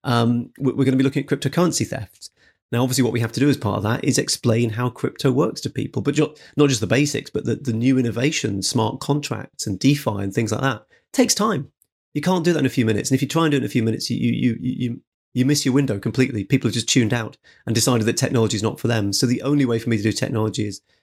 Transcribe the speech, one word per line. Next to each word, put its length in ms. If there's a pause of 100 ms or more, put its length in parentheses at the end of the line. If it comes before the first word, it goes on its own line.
um, 540
we, 140
we're 120
gonna 120
be 80
looking 200
at 40
cryptocurrency 580
theft. 440 (420)
Now, 100
obviously, 220
what 80
we 80
have 120
to 80
do 100
as 80
part 180
of 60
that 200
is 140
explain 540
how 180
crypto 420
works 300
to 100
people, 300
but 140
ju-, 200 (220)
not 140
just 100
the 60
basics, 440
but 140
the, 120
the 160
new 260
innovation, 640
smart 360
contracts 680
and 120
DeFi 440
and 100
things 180
like 120
that. 160 (120)
It 220
takes 220
time. 360 (440)
You 80
can't 220
do 100
that 60
in 60
a 40
few 160
minutes. 240
And 40
if 60
you 80
try 160
and 60
do 80
it 20
in 60
a 20
few 140
minutes, 260
you, 80
you, 160
you, 280
you, 400 (340)
you 100
miss 220
your 80
window 240
completely. 460
People 240
have 60
just 140
tuned 240
out 240 (300)
and 80
decided 320
that 100
technology 400
is 60
not 180
for 80
them. 240
So 140
the 160
only 240
way 120
for 120
me 80
to 40
do 100
technology 540
is, 140 (220)